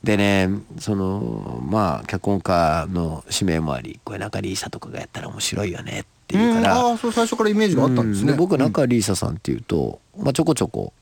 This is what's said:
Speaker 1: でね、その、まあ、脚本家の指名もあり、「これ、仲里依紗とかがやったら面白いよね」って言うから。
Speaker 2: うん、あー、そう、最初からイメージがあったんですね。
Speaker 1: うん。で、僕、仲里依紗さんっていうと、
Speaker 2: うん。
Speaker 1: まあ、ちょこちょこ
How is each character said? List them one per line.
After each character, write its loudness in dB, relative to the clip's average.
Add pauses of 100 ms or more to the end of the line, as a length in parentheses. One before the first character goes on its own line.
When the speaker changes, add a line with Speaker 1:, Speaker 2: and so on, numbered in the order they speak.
Speaker 1:
で 2
ね、 4 (300)
そ -2
の、 -4
ま 0
あ、 -12
脚 -4
本 2
家 2
の -4
指 -2
名 2
も -2
あ -6
り、 -14
「こ -10
れ、 -10
仲 -8
里 -6
依 -6
紗 -8
と -12
か -14
が -10
や -12
っ -20
た -12
ら -12
面 -12
白 -2
い -4
よ -10
ね」 -8
っ -12 (220)
て 0
言 4
う 4
か 4
ら。 4
Speaker 2:
う 4
ん、 2
あ 2
ー、 -2
そ -2
う、 -2
最 2
初 -2
か 0
ら 4
イ 2
メ 4
ー 2
ジ 2
が 4
あ 4
っ 2
た 2
ん 0
で 0
す 0
ね。 4
Speaker 1:
う 4
ん。 2
で、 0
僕、 4
仲 2
里 4
依 4
紗 0
さ -2
ん -2
っ -8
て -6
い 0
う -8
と、 -2 (160)
Speaker 2:
う -14
ん。 -6
Speaker 1:
ま 2
あ、 -2
ち 0
ょ 4
こ 4
ち 0
ょ 0
こ -6